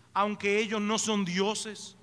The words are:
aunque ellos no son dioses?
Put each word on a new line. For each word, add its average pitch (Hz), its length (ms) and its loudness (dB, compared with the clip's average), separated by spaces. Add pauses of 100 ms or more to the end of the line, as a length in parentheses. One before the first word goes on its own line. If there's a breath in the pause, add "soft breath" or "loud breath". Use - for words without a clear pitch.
(140 soft breath)
aunque 202 440 2
ellos 220 220 0
no 208 180 0
son 208 260 0
dioses? 196 800 -4